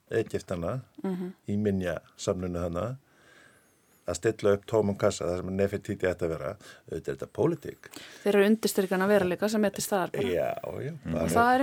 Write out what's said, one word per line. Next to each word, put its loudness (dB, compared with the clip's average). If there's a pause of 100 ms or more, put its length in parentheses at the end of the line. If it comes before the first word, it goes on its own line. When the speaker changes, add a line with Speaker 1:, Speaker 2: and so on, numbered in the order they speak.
(100)
Speaker 1:
Egyptana -4 (200)
Speaker 2:
Mhm. -6 (160)
Speaker 1:
í -2
minjasafninu -2
þarna, -4 (1120)
að -2
stilla 2
upp -6
tómum 2
kassa 0
þar -2
sem -4
Nefertiti -2
ætti 0
að 0
vera, -6 (360)
auðvitað -8
er -4
þetta -10
pólitík. -2 (340)
Speaker 2:
Þeir 2
eru 6
undirstrikana 2
veruleika 4
sem 2
er 2
til -8
staðar -2
bara. -2
Speaker 1:
Já, 0
já, -8
Speaker 3:
Mhm. -8
Speaker 1:
bara 0
Speaker 2:
Og 0
það 6
er 4